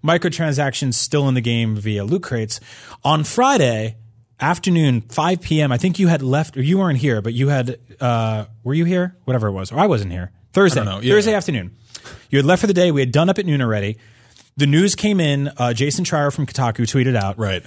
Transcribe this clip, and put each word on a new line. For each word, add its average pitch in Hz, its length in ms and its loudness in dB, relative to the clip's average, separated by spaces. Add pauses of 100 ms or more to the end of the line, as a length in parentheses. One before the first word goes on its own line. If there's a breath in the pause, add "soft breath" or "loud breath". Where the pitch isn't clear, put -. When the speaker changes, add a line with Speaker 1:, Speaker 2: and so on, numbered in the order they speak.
Speaker 1:
Microtransactions 147 880 0
still 143 340 0
in 131 60 2
the 127 80 0
game 113 340 0
via 104 300 -4
loot 170 160 -2
crates. 113 380 -6 (440 loud breath)
On 151 200 2
Friday 131 760 0 (420)
afternoon, 156 640 2
five 175 400 -2
P 156 180 0
M, 143 120 0
I 120 80 0
think 180 180 0
you 190 100 2
had 160 140 2
left, 139 340 -2
or 131 60 -4
you 156 160 2
weren't 165 220 0
here, 120 240 0
but 117 100 -4
you 131 160 0
had, 127 300 -2 (200)
uh, 113 460 -2 (180)
were 131 120 -4
you 165 100 0
here? 180 380 -2
Whatever 120 240 -2
it 101 60 -2
was, 95 180 -8
or 127 80 -4
I 202 80 4
wasn't 101 240 0
here. 90 200 -8 (220)
Thursday. 185 280 4
Speaker 2:
I - 40 -4
don't 95 80 -4
know. 101 80 -8
Yeah. 127 140 4
Speaker 1:
Thursday 214 180 4
afternoon. 127 420 -4 (540 loud breath)
You 135 80 2
had 139 80 4
left 180 160 4
for 226 60 0
the 196 80 2
day. 180 160 4
We 139 100 0
had 127 100 0
done 156 180 4
up 190 100 0
at 185 80 -2
noon 147 160 0
already. 107 340 -2 (600 soft breath)
The 143 100 2
news 170 260 4
came 208 260 0
in. 143 380 0
Uh, 120 160 0
Jason 143 320 0
Schreier 147 260 0
from 143 140 -4
Kotaku 120 360 -2
tweeted 127 340 0
out. 98 240 -2
Speaker 2:
Right. 98 280 -4